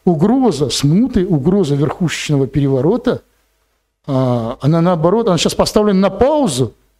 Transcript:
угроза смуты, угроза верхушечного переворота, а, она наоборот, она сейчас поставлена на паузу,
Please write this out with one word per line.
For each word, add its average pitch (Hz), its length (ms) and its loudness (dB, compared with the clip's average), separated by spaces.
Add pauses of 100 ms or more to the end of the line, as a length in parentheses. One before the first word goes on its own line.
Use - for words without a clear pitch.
угроза 180 680 0
смуты, 185 560 0
угроза 160 480 0
верхушечного 143 720 -2
переворота, 143 720 0 (840)
а, 127 540 -2
она 160 200 2
наоборот, 180 460 0
она 180 100 2
сейчас - 180 -2
поставлена 208 440 2
на 196 100 2
паузу, 196 640 0 (260)